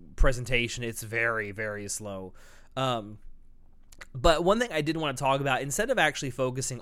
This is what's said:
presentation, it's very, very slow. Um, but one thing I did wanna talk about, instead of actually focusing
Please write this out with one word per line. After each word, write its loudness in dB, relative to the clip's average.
presentation, 4
it's -6
very, 0
very -6
slow. -8
Um, -4
but 4
one 4
thing -2
I 0
did 0
wanna -2
talk 2
about, 0
instead -2
of 0
actually 2
focusing -2